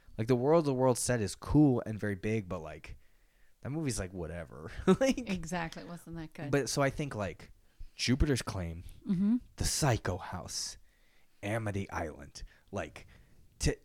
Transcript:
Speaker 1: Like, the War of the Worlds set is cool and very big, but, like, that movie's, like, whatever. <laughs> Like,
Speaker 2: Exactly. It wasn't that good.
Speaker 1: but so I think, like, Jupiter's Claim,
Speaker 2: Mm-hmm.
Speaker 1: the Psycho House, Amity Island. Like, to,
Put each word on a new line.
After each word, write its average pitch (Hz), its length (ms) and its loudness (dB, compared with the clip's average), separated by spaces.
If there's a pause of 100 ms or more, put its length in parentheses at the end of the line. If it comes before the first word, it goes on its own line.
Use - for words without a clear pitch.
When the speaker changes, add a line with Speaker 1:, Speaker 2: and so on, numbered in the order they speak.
(160)
Speaker 1:
Like, 113 100 -2
the 127 100 6
War 135 180 4
of 170 100 6
the 139 100 2
Worlds 127 260 4
set 123 200 0
is 98 160 -2
cool 143 500 6
and 107 140 -4
very 104 160 -2
big, 107 320 -2
but, 87 140 -6
like, 78 340 -12 (640)
that 120 80 -6
movie's, 139 300 -2
like, 92 120 -4
whatever. 82 600 -8 (140)
<laughs> 185 140 8
Like, 262 300 2
Speaker 2:
Exactly. 165 520 -4
It 175 60 -14
wasn't 165 280 -12
that 160 180 -10
good. 147 160 -8
Speaker 1:
but 135 180 2
so 143 140 0
I 139 80 4
think, 143 240 -6
like, 95 380 -6 (420)
Jupiter's 131 480 2
Claim, 87 400 -6 (260)
Speaker 2:
Mm-hmm. 202 280 4 (200)
Speaker 1:
the - 80 -2
Psycho - 520 2
House, - 640 -8 (640)
Amity 101 460 -2
Island. 73 520 -8 (300)
Like, 90 340 -8 (540)
to, - 240 2